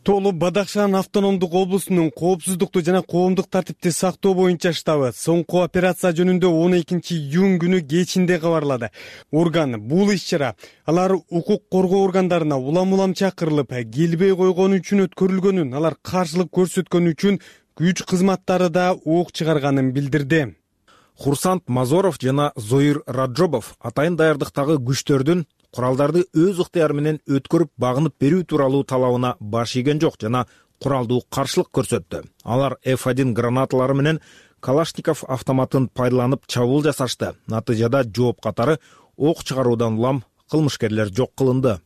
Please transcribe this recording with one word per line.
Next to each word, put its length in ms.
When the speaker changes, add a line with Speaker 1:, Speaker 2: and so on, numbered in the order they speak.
Speaker 1:
Толу 300
Бадахшан 640
автономдук 580
облусунун 560
коопсуздукту 720
жана 200
коомдук 480
тартипти 420
сактоо 420
боюнча 380
штабы 400
соңку 480
операция 560
жөнүндө 320
он 320
экинчи 380
июнь 420
күнү 260
кечинде 540
кабарлады. 520
Орган 480
бул 360
иш-чара 420
алар 320
укук 400
коргоо 360
органдарына 520
улам-улам 560
чакырылып, 600
келбей 420
койгону 460
үчүн 300
өткөрүлгөнүн, 680
алар 260
каршылык 460
көрсөткөн 640
үчүн 300
күч 320
кызматтары 600
да 240
ок 400
чыгарганын 580
билдирди. 640
Speaker 2:
Хурсант 480
Мазоров 540
жана 340
Зоир 500
Раджобов 760
атайын 340
даярдыктагы 640
күчтөрдүн 640
куралдарды 480
өз 300
ыктыяры 320
менен 320
өткөрүп, 500
багынып 400
берүү 300
тууралуу 400
талабына 520
баш 360
ийген 260
жок 160
жана 280
куралдуу 480
каршылык 460
көрсөттү. 480
Алар 420
Ф 200
один 300
гранаталары 580
менен 280
Калашников 680
автоматын 600
пайдаланып, 580
чабуул 340
жасашты. 540
Натыйжада 560
жооп 380
катары 380
ок 260
чыгаруудан 560
улам 240
кылмышкерлер 640
жок 240
кылынды 480